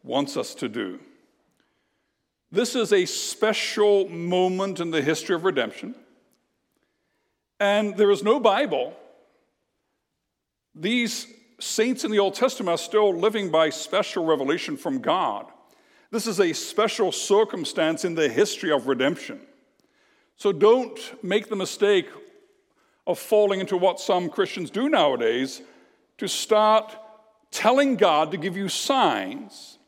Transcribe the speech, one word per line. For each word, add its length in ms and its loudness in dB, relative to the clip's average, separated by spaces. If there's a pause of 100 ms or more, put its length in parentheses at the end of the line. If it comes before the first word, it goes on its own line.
wants 360 -4
us 160 -6
to 160 -8
do. 280 -8 (1500)
This 240 -2
is 160 0
a 140 4
special 1040 0
moment 720 -2
in 120 -4
the 100 0
history 320 -2
of 100 -4
redemption. 500 -2 (1700)
And 380 0
there 120 6
is 120 2
no 180 4
Bible. 560 0 (1800)
These 520 -4 (340)
saints 420 -2
in 80 -4
the 80 2
Old 160 2
Testament 360 -2
are 120 0
still 320 2
living 360 0
by 180 4
special 560 -4
revelation 540 0
from 240 -6
God. 460 -2 (640)
This 160 -4
is 100 -2
a 140 4
special 580 -2
circumstance 920 0
in 100 -4
the 140 2
history 420 0
of 160 0
redemption. 540 -2 (960)
So 160 0
don't 460 2 (240)
make 260 -2
the 80 -4
mistake 500 0 (1000)
of 100 -2
falling 400 2
into 180 -2
what 220 2
some 320 0
Christians 400 -4
do 180 -2
nowadays, 720 0 (580)
to 100 -6
start 680 2 (540)
telling 460 2
God 340 4
to 60 -6
give 200 -4
you 120 -4
signs 1200 -2